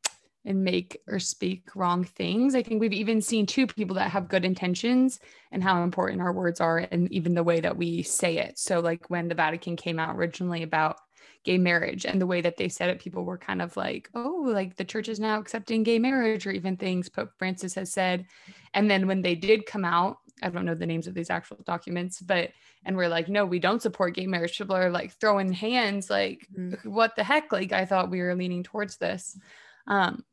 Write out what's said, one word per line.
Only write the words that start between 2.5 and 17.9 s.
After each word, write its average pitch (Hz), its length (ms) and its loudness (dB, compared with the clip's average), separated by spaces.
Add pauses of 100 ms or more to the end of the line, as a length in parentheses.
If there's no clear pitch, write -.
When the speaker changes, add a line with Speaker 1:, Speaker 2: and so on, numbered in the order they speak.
Speaker 1:
I 247 80 2
think 220 180 -2
we've 220 120 2
even 214 280 0
seen 214 260 2
two 262 200 2
people 190 300 -4
that 196 140 0
have 185 180 -2
good 185 160 2
intentions 226 760 2 (320)
and 190 100 -2
how 185 200 4
important 185 400 0
our 180 100 0
words 180 280 0
are 165 180 4
and 175 340 0
even 175 220 2
the 170 80 2
way 170 180 4
that 170 160 0
we 170 260 -2
say 165 360 0
it. - 200 -4
So, 175 220 0
like, 170 300 -2
when 170 180 -2
the 170 60 -2
Vatican 170 420 0
came 165 220 -4
out 165 180 -4
originally 170 460 -2
about 156 340 0 (480)
gay 185 140 2
marriage 175 480 2
and 185 140 0
the 185 60 0
way 180 140 0
that 170 160 0
they 185 120 -2
said 175 220 -2
it, 170 100 -4
people 180 240 -8
were 180 140 -6
kind 185 220 -4
of 175 160 -4
like, - 380 -4
"Oh, 285 320 -4
like, 196 300 -2
the 190 80 -4
church 214 240 -6
is 214 120 -6
now 214 200 0
accepting 226 420 -2
gay 226 160 4
marriage," 226 480 2
or 196 60 -2
even 185 240 -2
things 180 340 -2
Pope - 280 -6
Francis 185 360 -4
has 190 180 -6